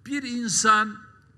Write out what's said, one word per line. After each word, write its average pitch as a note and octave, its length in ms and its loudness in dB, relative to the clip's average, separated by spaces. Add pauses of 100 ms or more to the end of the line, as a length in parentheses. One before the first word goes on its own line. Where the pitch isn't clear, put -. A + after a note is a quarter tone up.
bir C#4 160 -4
insan A3 760 0 (420)